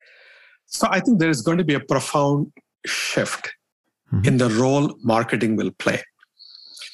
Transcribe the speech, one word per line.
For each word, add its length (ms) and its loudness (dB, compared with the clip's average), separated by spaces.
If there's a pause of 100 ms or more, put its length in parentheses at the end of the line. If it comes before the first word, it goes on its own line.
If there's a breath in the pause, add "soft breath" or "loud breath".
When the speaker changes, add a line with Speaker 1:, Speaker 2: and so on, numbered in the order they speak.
(640 soft breath)
Speaker 1:
So 240 -2
I 100 2
think 200 4
there 100 4
is 140 0
going 160 2
to 40 0
be 120 0
a 40 0
profound 720 0 (360)
shift 640 -4 (640)
Speaker 2:
Mm-hmm. 140 2
Speaker 1:
in 120 4
the 100 2
role 440 2 (100)
marketing 520 0
will 240 -2
play. 220 -2 (920 loud breath)